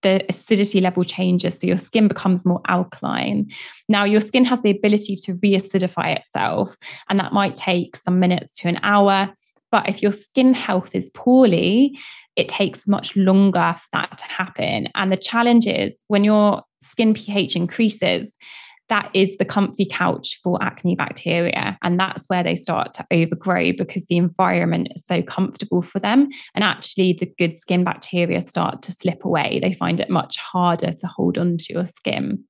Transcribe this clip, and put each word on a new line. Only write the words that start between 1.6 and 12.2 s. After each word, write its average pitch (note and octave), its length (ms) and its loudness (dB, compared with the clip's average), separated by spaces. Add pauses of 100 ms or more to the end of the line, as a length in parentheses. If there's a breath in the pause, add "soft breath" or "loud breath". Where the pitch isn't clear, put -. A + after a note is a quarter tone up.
your F3+ 100 2
skin G#3+ 320 2
becomes F#3 380 0
more F3+ 220 0
alkaline. F3+ 800 -2 (360 loud breath)
Now, G3+ 180 2
your G#3 180 4
skin B3 240 2
has B3 160 -2
the G#3+ 80 2
ability G#3 460 0
to F#3+ 260 -8
re-acidify F#3+ 760 0
itself, - 580 -4 (360 loud breath)
and G3 100 2
that - 140 -4
might G3 200 2
take - 420 -2
some F#3 220 0
minutes F3+ 420 0
to F3 80 -2
an E3+ 140 -2
hour. G3+ 480 4 (400)
But G#3+ 200 0
if - 120 -4
your G3+ 100 2
skin B3+ 420 2
health F#3+ 400 -4
is G3 160 -4
poorly, B3 880 4 (360 loud breath)